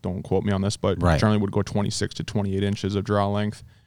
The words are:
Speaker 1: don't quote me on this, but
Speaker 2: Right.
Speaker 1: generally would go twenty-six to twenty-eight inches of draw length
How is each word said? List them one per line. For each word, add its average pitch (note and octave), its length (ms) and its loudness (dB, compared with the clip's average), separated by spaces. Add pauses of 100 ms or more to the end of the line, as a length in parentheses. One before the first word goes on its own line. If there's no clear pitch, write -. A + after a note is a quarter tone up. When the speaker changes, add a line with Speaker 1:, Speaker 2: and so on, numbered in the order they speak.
Speaker 1:
don't F#2 200 -6
quote F#2+ 220 0
me G2+ 80 2
on F#2+ 100 0
this, G2+ 140 -2
but F2+ 260 -2
Speaker 2:
Right. G2+ 180 6
Speaker 1:
generally G#2+ 200 4
would G2 120 -2
go G#2 100 0
twenty-six - 520 -2
to - 100 -6
twenty-eight G2 380 -2
inches G2+ 320 -2
of G2 100 0
draw G2+ 240 2
length G#2 340 -2 (240)